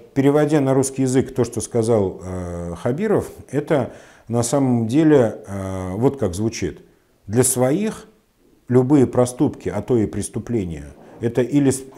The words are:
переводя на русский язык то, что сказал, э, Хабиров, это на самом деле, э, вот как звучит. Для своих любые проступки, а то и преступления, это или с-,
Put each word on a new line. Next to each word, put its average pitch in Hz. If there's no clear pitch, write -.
переводя 143
на 135
русский 135
язык 127
то, 123
что -
сказал, 110
э, 87
Хабиров, 156
это 139
на 117
самом 123
деле, 135
э, 95
вот 135
как 95
звучит. 104
Для 117
своих 151
любые 127
проступки, 123
а 90
то 123
и 104
преступления, 92
это 117
или 135
с-, 131